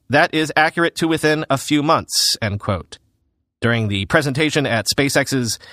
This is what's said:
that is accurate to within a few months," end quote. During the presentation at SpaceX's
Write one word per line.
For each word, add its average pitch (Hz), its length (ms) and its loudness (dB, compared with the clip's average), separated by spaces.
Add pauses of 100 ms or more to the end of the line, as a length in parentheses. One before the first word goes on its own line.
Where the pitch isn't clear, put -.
that 151 240 2
is 156 220 -2
accurate 165 400 0
to 165 120 -2
within 156 420 0
a 139 80 2
few 147 260 0
months," - 580 0
end 101 200 -4
quote. - 360 -6 (600)
During 113 300 0
the 98 160 -2
presentation 147 600 0
at 110 220 -2
SpaceX's 135 720 0 (140)